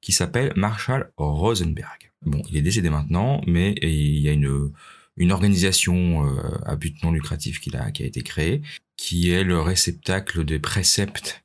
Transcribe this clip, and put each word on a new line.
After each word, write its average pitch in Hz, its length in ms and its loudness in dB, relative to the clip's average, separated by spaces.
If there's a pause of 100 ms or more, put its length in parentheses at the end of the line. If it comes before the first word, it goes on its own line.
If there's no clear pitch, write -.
qui - 100 -4
s'appelle 120 440 0
Marshall 110 600 -2
Rosenberg. 78 920 -2 (160)
Bon, 73 240 -2
il 76 60 -2
est 76 40 2
décédé 87 300 2
maintenant, 82 560 0
mais 90 340 4
il 76 380 2
y 73 100 2
a 76 40 2
une, 71 380 2 (460)
une 87 140 4
organisation, 90 960 2
euh, - 360 -2
à - 120 -2
but 76 260 -6
non 82 100 0
lucratif 80 480 -4
qu'il - 160 -8
a, 58 140 -4
qui - 140 -8
a - 20 -6
été 64 160 -6
créée, 87 400 -2 (360)
qui 87 340 0
est 92 120 2
le 90 160 2
réceptacle 90 880 -2
des 76 140 -2
préceptes - 840 -2